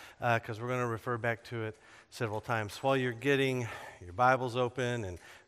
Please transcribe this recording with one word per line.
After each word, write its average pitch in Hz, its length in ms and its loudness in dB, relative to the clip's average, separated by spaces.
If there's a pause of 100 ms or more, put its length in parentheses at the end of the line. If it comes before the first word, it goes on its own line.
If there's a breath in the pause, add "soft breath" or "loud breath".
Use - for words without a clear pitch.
(200 loud breath)
uh, 117 200 4
'cause 110 200 -8
we're 120 100 -4
gonna 123 180 0
refer 117 320 -4
back 117 240 -2
to 113 220 -6
it 107 120 -8 (320 loud breath)
several 107 320 -4
times. 110 360 -2
While 135 200 2
you're 127 160 0
getting 131 540 2 (340 loud breath)
your 87 120 -14
Bibles 123 420 4
open 120 500 0
and 90 140 -8 (280 loud breath)